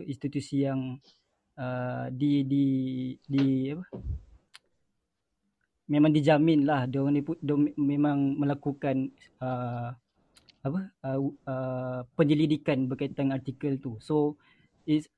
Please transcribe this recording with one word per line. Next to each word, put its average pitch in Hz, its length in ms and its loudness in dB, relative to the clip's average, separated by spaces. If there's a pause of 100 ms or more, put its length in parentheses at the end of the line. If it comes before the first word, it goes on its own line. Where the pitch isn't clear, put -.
institusi 139 640 -2
yang, 131 320 -4 (560)
ah, 127 560 -6
di, 143 320 2
di, 139 220 2 (580)
di, 139 220 0 (260)
apa? 165 160 -10 (2000)
Memang 147 240 4
dijamin 151 500 4
lah. 139 240 2
Dia 135 160 -2
orang 139 120 2
ni 143 80 2
pu-, 156 160 -6
dia 147 160 -2 (220)
memang 143 600 2
melakukan, 139 720 -2 (280)
ah, 123 520 -6 (720)
apa? 151 200 -4 (200)
Ah, 135 180 -4
u-, 139 160 -2 (100)
ah, 127 720 -6
penyelidikan 151 720 2
berkaitan 139 440 -2
artikel 135 460 -4
tu. 123 220 -8
So, 151 400 0 (480)
is, 151 200 2 (100)